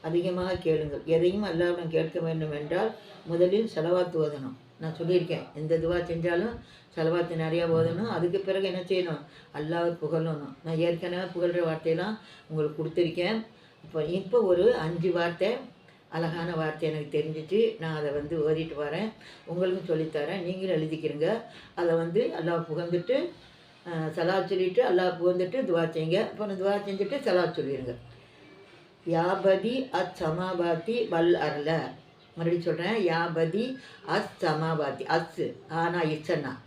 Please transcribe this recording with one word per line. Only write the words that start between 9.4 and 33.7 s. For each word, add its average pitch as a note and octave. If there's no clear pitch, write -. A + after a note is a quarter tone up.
அல்லாஹ்வை E3
புகழணும். D#3
நான் D#3+
ஏற்கனவே F3
புகழ்ற F3
வார்த்தையெல்லாம் E3
உங்களுக்கு D#3
கொடுத்துருக்கேன். F3
இப்போ, D#3
இப்போ F#3+
ஒரு F#3+
அஞ்சு E3+
வார்த்தை, F3
அழகான E3+
வார்த்தை D#3
எனக்கு D3+
தெரிஞ்சிச்சு. D#3
நான் D#3+
அதை D3
வந்து D3
ஓதிட்டு D#3+
வரேன், E3+
உங்களுக்கும் F3+
சொல்லித்தரேன், D#3+
நீங்களும் F#3
எழுதிக்கிறங்க. D#3
அதை E3+
வந்து E3+
அல்லாஹ் E3
புகழ்ந்துட்டு F3
அஹ், D#3+
சலாத் F3+
சொல்லிட்டு F#3
அல்லாஹ் F3+
புகழ்ந்துட்டு F3+
துவா E3+
செய்யுங்க. D#3+
அப்புறம் G3+
துவா G3
செஞ்சுட்டு G3
சலாத் F3+
சொல்லிடுங்க. C3
"யா E3
பதி F#3+
அஸ் F3+
சமாவாத்தி E3+
வல் E3+
அர்ல." D3
மறுபடியும் E3
சொல்றேன். F3
"யா E3
பதி E3